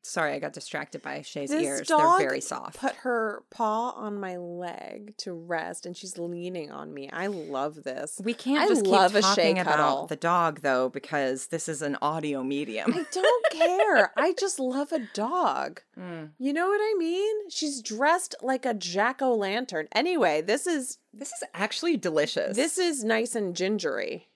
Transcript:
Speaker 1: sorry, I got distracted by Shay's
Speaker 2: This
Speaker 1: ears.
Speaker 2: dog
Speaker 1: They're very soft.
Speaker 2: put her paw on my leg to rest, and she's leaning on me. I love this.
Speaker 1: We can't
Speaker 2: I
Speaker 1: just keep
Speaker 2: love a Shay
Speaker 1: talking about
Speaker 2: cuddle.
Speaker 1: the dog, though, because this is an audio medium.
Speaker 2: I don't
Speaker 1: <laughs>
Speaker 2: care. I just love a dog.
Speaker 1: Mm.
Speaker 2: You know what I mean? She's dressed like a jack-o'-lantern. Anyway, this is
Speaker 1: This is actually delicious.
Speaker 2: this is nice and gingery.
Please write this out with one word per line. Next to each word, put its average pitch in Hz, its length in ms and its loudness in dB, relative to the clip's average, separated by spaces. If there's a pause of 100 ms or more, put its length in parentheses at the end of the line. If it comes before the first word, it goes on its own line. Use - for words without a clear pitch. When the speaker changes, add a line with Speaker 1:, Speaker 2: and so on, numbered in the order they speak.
Speaker 1:
sorry, 156 300 -2
I 143 60 -4
got 147 160 -8
distracted 151 480 -10
by 143 180 -8
Shay's 269 300 -8
Speaker 2:
This 311 120 0
Speaker 1:
ears. 294 240 -2
Speaker 2:
dog 320 320 6
Speaker 1:
They're - 120 2
very 135 100 -2
soft. - 380 -8
Speaker 2:
put 262 180 -2
her 220 540 -2
paw 226 400 -2
on 208 280 -8
my 185 200 -6
leg 175 800 -10
to 185 160 -8
rest, 165 500 -6
and 180 100 -10
she's 180 220 -12
leaning 175 540 -8
on 151 240 -12
me. 139 160 -12
I 175 160 -6
love 151 560 -4
this. 139 420 -8
Speaker 1:
We 233 80 0
can't 277 320 2
Speaker 2:
I 403 40 4
Speaker 1:
just 294 160 6
keep 190 80 4
Speaker 2:
love 190 220 8
a 208 60 8
Shay 190 80 6
Speaker 1:
talking 185 300 6
about 156 180 2
Speaker 2:
cuddle. 143 300 2
Speaker 1:
the 147 100 -4
dog, 170 460 2
though, 131 260 4
because 135 600 -2
this 165 200 -4
is 151 140 -4
an 143 180 -2
audio 147 420 -2
medium. 139 520 -2
Speaker 2:
I 339 180 -2
don't 440 340 4
Speaker 1:
<laughs> - 60 4
Speaker 2:
care. 330 640 4
I 320 160 4
just 381 260 -2
love 269 340 -2
a 311 80 0 (120)
dog. 208 680 -2 (160)
Speaker 1:
Mm. 165 400 -10
Speaker 2:
You 277 160 0
know 349 140 0
what 415 120 2
I 427 160 0
mean? 381 540 -2
She's 277 320 -4
dressed 294 580 0
like 262 240 -2
a 247 80 0
jack-o'-lantern. 202 1200 0
Anyway, 240 480 4
this 208 260 0
is 294 300 -2 (160)
Speaker 1:
This - 200 -14
is - 100 -10 (100)
actually 254 460 0
delicious. 156 580 0
Speaker 2:
this 302 220 0
is 311 260 0
nice 220 300 0
and 196 200 -2
gingery. 175 800 -2